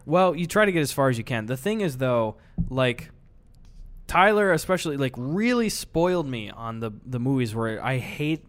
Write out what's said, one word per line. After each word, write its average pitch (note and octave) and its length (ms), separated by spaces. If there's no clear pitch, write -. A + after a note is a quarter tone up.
Well, F3 300
you E3+ 100
try G#3 200
to G3 60
get E3+ 100
as C3+ 100
far C3+ 160
as A#2+ 100
you A2+ 60
can. A2+ 220
The B2 100
thing G#3 240
is, D3+ 180
though, A#2+ 380
like, B2+ 400
Tyler G3+ 460
especially, E3 440
like, C3+ 200
really G#3 520
spoiled F3 600
me A2 220
on A2+ 300
the, A2+ 100
the B2+ 140
movies B2 340
where A2+ 280
I C3 160
hate, D3+ 500